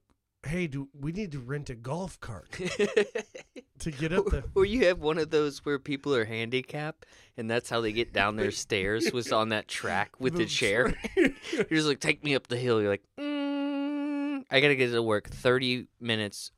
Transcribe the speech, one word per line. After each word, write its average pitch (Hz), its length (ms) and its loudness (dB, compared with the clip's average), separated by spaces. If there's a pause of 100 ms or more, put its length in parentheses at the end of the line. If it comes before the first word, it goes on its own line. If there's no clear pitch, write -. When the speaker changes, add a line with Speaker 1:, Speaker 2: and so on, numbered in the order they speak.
(440)
Speaker 1:
"Hey, 170 220 -2
do 139 260 -6
we 147 200 -6
need 196 200 -4
to 147 60 -6
rent 135 320 -8
a 127 60 -8
golf 143 440 -8
cart - 320 -12
Speaker 2:
<laughs> - 1300 -2
Speaker 1:
to - 140 -6
get 151 200 -2
up 196 140 2
Speaker 2:
Or, - 40 0
Speaker 1:
there?" 143 140 -2 (120)
Speaker 2:
or 190 80 8
you 202 220 4
have 180 120 4
one 156 200 0
of 156 120 0
those 151 340 2
where 143 140 0
people 143 360 -2
are 117 100 4
handicapped, 127 840 -6 (300)
and 113 120 -6
that's 117 220 0
how 117 100 0
they 113 120 0
get 113 200 0
down 104 240 4
their 104 140 0
Speaker 1:
<laughs> - 140 -6
Speaker 2:
stairs, 110 480 0
was 123 200 -2
on 110 180 2
that 107 180 -2
track 98 520 -2
with 127 140 0
the 175 60 0
Speaker 1:
The 110 60 2
Speaker 2:
chair. 117 440 2
Speaker 1:
tra- - 160 -4 (100)
<laughs> 349 140 6 (220)
Speaker 2:
You're 254 180 0
just 156 160 2
like, 139 140 0
"Take 156 240 -2
me 147 100 2
up - 140 0
the 123 100 -2
hill." 120 240 2
You're 101 80 4
like, 101 140 0 (140)
"Mm, 285 1300 -4
I 135 100 2
gotta 143 140 6
get 127 160 2
to 117 120 2
work 107 280 0
thirty 127 560 0 (140)
minutes 110 580 -4